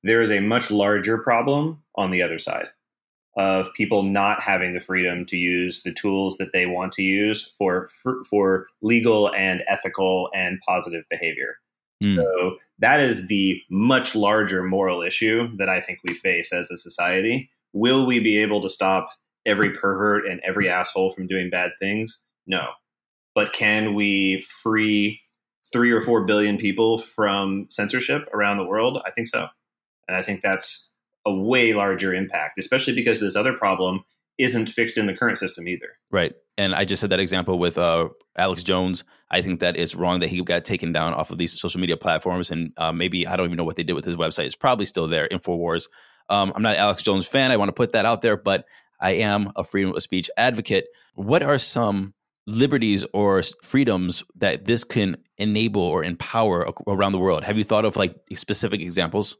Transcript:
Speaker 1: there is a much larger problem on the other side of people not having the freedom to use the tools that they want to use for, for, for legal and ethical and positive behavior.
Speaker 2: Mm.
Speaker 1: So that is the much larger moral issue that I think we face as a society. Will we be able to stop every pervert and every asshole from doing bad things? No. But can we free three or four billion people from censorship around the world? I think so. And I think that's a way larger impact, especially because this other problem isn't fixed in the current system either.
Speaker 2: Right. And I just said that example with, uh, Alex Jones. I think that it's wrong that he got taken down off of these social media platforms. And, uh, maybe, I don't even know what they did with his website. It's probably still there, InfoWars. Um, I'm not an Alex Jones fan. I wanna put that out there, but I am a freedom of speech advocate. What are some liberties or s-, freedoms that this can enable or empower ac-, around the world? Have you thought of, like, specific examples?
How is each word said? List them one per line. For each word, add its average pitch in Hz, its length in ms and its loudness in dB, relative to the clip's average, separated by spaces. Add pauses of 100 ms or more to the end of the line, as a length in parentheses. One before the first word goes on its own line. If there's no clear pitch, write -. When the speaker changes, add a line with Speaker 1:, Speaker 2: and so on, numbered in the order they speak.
Speaker 1:
there 113 200 4
is 110 80 2
a 101 100 4
much 113 300 0
larger 104 480 2
problem 139 640 0 (120)
on 95 160 0
the 90 120 2
other 82 160 -2
side - 300 -6 (680)
of 95 380 2
people 101 280 0
not 98 400 0
having 92 300 0
the 90 80 -6
freedom 90 460 -2
to 92 100 -6
use 90 460 -2
the 90 100 -6
tools 98 460 -2
that - 160 -6
they 92 100 4
want 90 280 -4
to 101 100 -4
use 104 560 0
for, 92 300 0 (140)
for, 127 220 -4
for 95 420 2 (140)
legal 110 540 4
and 95 340 0
ethical 95 680 -2
and 92 320 -4
positive 87 440 -2
behavior. 82 460 -6 (460)
Speaker 2:
Mm. 101 140 2
Speaker 1:
So 92 400 0 (220)
that 135 220 4
is 117 280 2
the 98 320 2 (100)
much 123 440 2
larger 104 480 2
moral 92 400 0
issue 113 560 0
that 98 100 -2
I 92 120 0
think - 240 -10
we 87 100 -4
face 87 380 -2
as 87 180 -4
a 87 60 -10
society. 95 760 0 (220)
Will 127 340 4
we 123 140 4
be 107 180 4
able 104 240 2
to 95 60 -4
stop 95 400 0 (380)
every 104 240 2
pervert 101 560 0
and 90 180 -6
every 95 240 0
asshole 90 440 0
from 95 140 -10
doing 90 240 -4
bad 90 300 -2
things? 107 400 -4 (260)
No. 80 240 -2 (640)
But 104 180 0
can 107 420 2
we 98 460 2
free 107 800 0 (520)
three 120 180 4
or 113 120 4
four 113 220 2
billion 104 320 2
people 110 420 2
from 98 720 -2
censorship 127 640 -4
around 101 260 0
the 92 80 -2
world? 113 380 0
I 95 60 -6
think 117 180 -6
so. - 200 -2 (600)
And 90 80 -2
I 92 60 -2
think 101 200 -4
that's - 480 -2 (340)
a 104 80 2
way 113 400 4
larger 98 400 0
impact, 90 460 -4
especially 127 360 0
because 117 260 2
this 101 160 0
other 120 180 2
problem 95 500 0 (320)
isn't 117 320 2
fixed 113 300 -2
in 107 80 2
the 95 80 -2
current 110 240 -2
system 87 300 -6
either. 85 220 -8 (200)
Speaker 2:
Right. 90 240 0 (240)
And 98 160 0
I 98 100 2
just 95 160 -2
said 101 100 -2
that 92 100 2
example 92 380 0
with, 87 200 0
uh, 82 300 2 (280)
Alex 90 260 0
Jones. 92 420 0 (260)
I 90 120 2
think 87 180 -4
that 90 160 0
it's 82 180 -2
wrong 87 260 0
that 82 80 0
he 90 140 -4
got 87 220 -2
taken 85 280 -4
down 80 220 0
off - 160 -4
of 78 80 -10
these 85 200 -4
social 90 220 -6
media 82 160 0
platforms. 87 540 -2
And, 82 260 -6
uh, 80 160 -2
maybe, 87 340 -2
I 90 100 -4
don't 92 100 0
even 87 100 -4
know 85 80 -4
what 80 120 -6
they 85 60 -4
did 82 120 -2
with - 100 -6
his 87 120 -4
website. 80 300 -2
It's - 100 -8
probably 120 300 0
still 85 220 -4
there, 80 200 0
InfoWars. 85 600 -4 (400)
Um, 98 260 0
I'm 101 80 -2
not 110 120 2
an 85 60 2
Alex 101 220 0
Jones 95 240 0
fan. 131 260 2
I 117 40 4
wanna 101 160 2
put 120 200 0
that 110 120 2
out 113 160 2
there, 110 160 2
but 98 300 -2 (340)
I 95 120 2
am 101 440 0
a 98 80 -2
freedom 98 300 0
of - 80 -4
speech 90 340 -4
advocate. 113 500 0 (280)
What 123 280 2
are 143 160 2
some 101 540 0 (340)
liberties 113 680 2
or 98 240 4
s-, - 240 -2
freedoms 104 600 0 (100)
that 95 320 -2
this 117 180 2
can 98 320 -2 (220)
enable 104 440 0
or 87 220 0
empower 90 640 0
ac-, - 80 -6 (120)
around 98 260 0
the 95 60 0
world? 90 260 2
Have 104 120 -2
you 104 80 0
thought 107 200 2
of, 104 120 0
like, 95 200 0 (180)
specific - 480 -4
examples? 90 580 -2